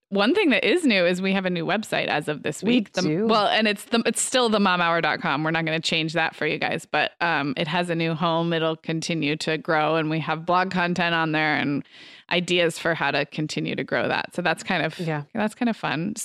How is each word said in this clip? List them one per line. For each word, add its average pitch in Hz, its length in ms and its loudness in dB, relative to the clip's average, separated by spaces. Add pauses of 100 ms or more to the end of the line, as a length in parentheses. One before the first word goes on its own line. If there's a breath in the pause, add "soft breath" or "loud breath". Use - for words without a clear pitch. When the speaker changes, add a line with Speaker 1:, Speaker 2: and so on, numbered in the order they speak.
(100)
Speaker 1:
one 202 240 2
thing 381 160 4
that - 140 2
is 330 200 2
new 202 220 4
is 180 160 2
we 190 100 2
have 190 140 0
a 180 40 0
new 170 160 -2
website 170 400 -2
as 151 220 -2
of 151 140 -4
this - 200 -6
Speaker 2:
We 233 140 4
Speaker 1:
week. 214 160 0
The, 185 100 -4
Speaker 2:
do. 165 240 0
Speaker 1:
well, 214 200 4
and 220 220 2
it's 208 180 -2
the, 233 200 0
it's 233 140 -2
still 247 280 2
the 208 120 2
mom 180 200 4
hour 170 200 2
dot 151 220 0
com. 156 220 0
We're 156 60 0
not 160 140 0
gonna 160 160 -2
change 160 340 -2
that 160 200 0
for 151 120 -4
you 156 120 -2
guys, - 320 -4
but, 147 300 0
um, 147 360 0
it 165 120 -2
has 175 220 -2
a 170 40 0
new 165 200 0
home. 170 380 0
It'll 160 240 0
continue 156 600 -4
to 160 220 -2
grow, 156 380 2
and 156 140 0
we 160 100 -2
have 160 260 -4
blog 180 240 2
content 175 440 0
on 160 180 0
there 156 240 2
and 143 280 -2 (460 loud breath)
ideas 175 480 2
for 170 160 0
how 143 160 -2
to 143 160 0
continue 156 480 -4
to - 100 -4
grow 131 240 -2
that. - 260 -4
So 180 80 -6
that's 165 200 0
kind 170 220 -2
of, 156 160 -6
Speaker 2:
Yeah. 156 220 -4 (120)
Speaker 1:
that's 214 200 -2
kind 240 140 -2
of 220 80 -2
fun. 156 380 -4 (100)